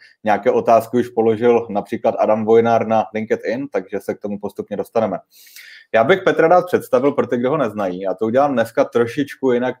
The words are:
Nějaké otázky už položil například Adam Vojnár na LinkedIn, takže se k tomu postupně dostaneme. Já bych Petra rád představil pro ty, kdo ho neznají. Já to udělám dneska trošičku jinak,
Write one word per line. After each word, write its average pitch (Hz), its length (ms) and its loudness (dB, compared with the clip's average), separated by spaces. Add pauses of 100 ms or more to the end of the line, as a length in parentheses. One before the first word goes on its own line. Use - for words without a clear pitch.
(240)
Nějaké 104 260 2
otázky 117 460 2
už 120 120 0
položil 113 600 2
například 107 480 -2
Adam 107 260 2
Vojnár 113 420 4
na 110 180 0 (100)
LinkedIn, 110 540 -4
takže 95 320 -6
se 101 140 -8
k - 60 -12
tomu 104 180 -8
postupně 101 380 -10
dostaneme. 98 420 -4 (760)
Já 113 100 4
bych 160 180 2
Petra 160 260 2
rád 175 180 4
představil 127 460 0
pro 120 140 -2
ty, 123 100 -4
kdo 123 140 -2
ho 151 60 -2
neznají. 104 440 -4
Já 95 140 -4
to 110 120 -4
udělám 135 260 0
dneska 123 320 -2
trošičku 127 680 -2
jinak, 120 280 -2